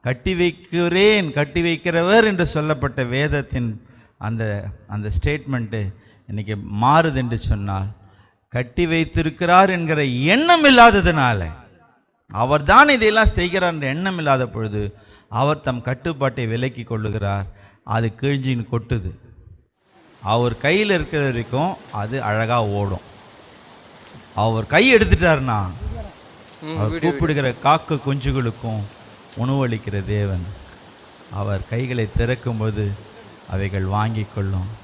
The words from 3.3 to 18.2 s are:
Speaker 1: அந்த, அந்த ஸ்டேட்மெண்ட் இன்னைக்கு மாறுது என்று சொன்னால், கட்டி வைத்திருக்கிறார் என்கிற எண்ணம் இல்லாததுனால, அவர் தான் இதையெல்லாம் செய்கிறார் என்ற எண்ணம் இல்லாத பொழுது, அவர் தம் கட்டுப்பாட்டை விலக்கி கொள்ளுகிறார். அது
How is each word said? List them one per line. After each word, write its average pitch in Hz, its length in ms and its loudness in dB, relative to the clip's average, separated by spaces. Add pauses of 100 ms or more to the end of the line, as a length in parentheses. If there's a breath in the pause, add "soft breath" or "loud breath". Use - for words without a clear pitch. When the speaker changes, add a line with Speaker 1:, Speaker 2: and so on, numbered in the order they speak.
Speaker 1:
அந்த, 110 460 -4 (240)
அந்த 104 220 -6
ஸ்டேட்மெண்ட் 117 840 -4 (320 soft breath)
இன்னைக்கு 104 300 -6 (240)
மாறுது 151 340 4
என்று 123 240 -2
சொன்னால், 101 480 -4 (640 soft breath)
கட்டி 127 380 -4
வைத்திருக்கிறார் 165 840 2
என்கிற 160 340 0
எண்ணம் 220 600 2
இல்லாததுனால, 170 840 6 (760)
அவர் 135 340 0
தான் 226 260 8
இதையெல்லாம் 220 380 4
செய்கிறார் 180 460 0
என்ற 147 140 -4
எண்ணம் 180 300 -4
இல்லாத 135 300 0
பொழுது, 104 500 -6 (320 soft breath)
அவர் 143 320 0
தம் 123 220 -4
கட்டுப்பாட்டை 131 640 -4
விலக்கி 120 360 -4
கொள்ளுகிறார். 104 640 -4 (400 soft breath)
அது 113 360 -2